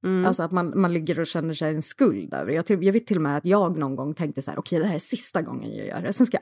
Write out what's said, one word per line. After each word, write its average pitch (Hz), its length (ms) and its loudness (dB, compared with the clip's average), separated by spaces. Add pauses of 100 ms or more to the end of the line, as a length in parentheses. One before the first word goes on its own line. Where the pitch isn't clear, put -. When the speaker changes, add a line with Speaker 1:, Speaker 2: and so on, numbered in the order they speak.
Speaker 1:
Mm. 185 200 2
Speaker 2:
Alltså 185 160 2
att 165 100 -2
man, 180 280 0
man 175 120 4
ligger 165 280 -2
och 165 60 -2
känner 160 280 -4
sig 156 200 -2
en 156 80 -2
skuld 104 520 2
över 69 120 -4
det. 117 60 -2
Jag, 165 140 0
till-, 190 160 2
jag 196 100 4
vet 226 140 2
till 202 100 0
och 165 60 0
med 143 140 0
att 147 80 -6
jag 180 320 2
någon 135 200 -2
gång 143 180 -4
tänkte 147 280 -4
så - 80 -6
här: - 80 -8
"Okej, - 200 -2
det 160 80 2
här 180 80 0
är 147 40 -2
sista - 440 0
gången 117 340 -8
jag 104 100 -8
gör 170 160 -8
det. 196 100 -2
Sen 254 140 6
ska 247 160 -2